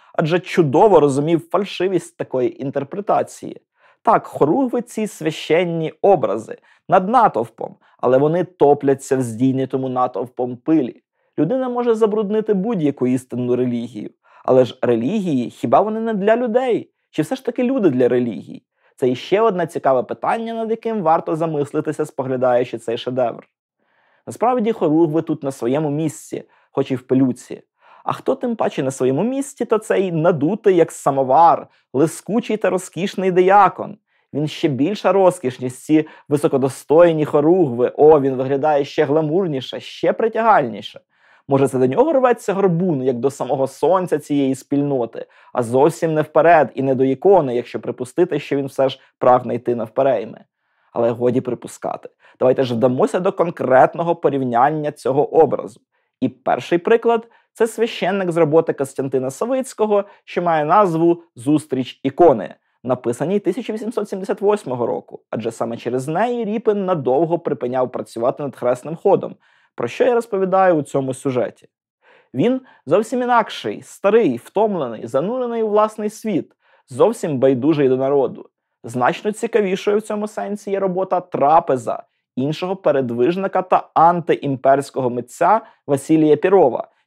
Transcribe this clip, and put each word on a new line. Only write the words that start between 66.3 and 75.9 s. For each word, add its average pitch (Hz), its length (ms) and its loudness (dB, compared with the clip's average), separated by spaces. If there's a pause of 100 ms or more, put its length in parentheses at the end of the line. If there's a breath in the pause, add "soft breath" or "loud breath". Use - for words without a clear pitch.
Ріпін 208 400 -2
надовго 160 540 0
припиняв 127 520 -4
працювати 127 520 -4
над 135 120 -8
хресним 127 400 -4
ходом, - 400 0 (400)
про 127 120 -6
що - 160 -2
я 254 100 2
розповідаю 190 600 2
у 151 80 0
цьому 135 300 -4
сюжеті. 123 540 -4 (640 soft breath)
Він 233 280 0 (240 soft breath)
зовсім 214 360 0
інакший, 240 600 -2
старий, 202 560 0
втомлений, 147 720 -4
занурений 226 560 -4
у 220 40 -2
власний 214 420 0